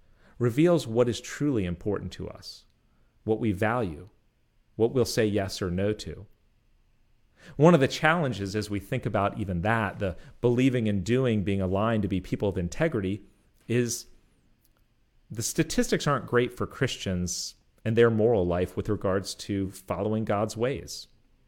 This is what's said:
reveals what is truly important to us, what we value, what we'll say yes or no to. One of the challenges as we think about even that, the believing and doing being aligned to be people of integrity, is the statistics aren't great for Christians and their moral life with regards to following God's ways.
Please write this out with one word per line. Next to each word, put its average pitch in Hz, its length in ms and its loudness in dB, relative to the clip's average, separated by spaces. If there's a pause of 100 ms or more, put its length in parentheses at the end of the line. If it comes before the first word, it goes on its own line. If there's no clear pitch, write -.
(380)
reveals 139 480 4
what 120 220 2
is 113 120 -2
truly 135 440 -2
important 90 460 -4
to - 180 -10
us, - 360 -18 (600)
what 107 140 0
we 117 140 0
value, 98 560 -2 (680)
what 117 160 2
we'll 127 120 4
say 113 200 2
yes 101 360 0
or 92 100 -2
no 95 220 0
to. 92 340 -10 (1300)
One 165 180 8
of 147 60 6
the 131 80 4
challenges 123 680 0
as 101 140 -4
we 101 100 -4
think - 240 -6
about 101 340 0
even 92 240 -4
that, 107 360 0
the 92 180 -4 (240)
believing 123 480 2
and 101 160 0
doing 117 400 2
being 98 160 0
aligned 101 420 0
to 98 60 -2
be 92 120 0
people 107 280 -2
of 98 100 -2
integrity, 98 640 -2 (460)
is 117 380 -2 (1200)
the 113 120 -8
statistics - 640 -2
aren't 139 200 0
great 120 300 2
for 104 100 -4
Christians - 880 -4 (300)
and 113 100 0
their 117 160 8
moral 107 360 4
life 87 300 -2
with 104 120 -4
regards 95 460 -2
to 98 360 -4
following 107 540 -4
God's 107 320 -2
ways. 120 520 -6 (400)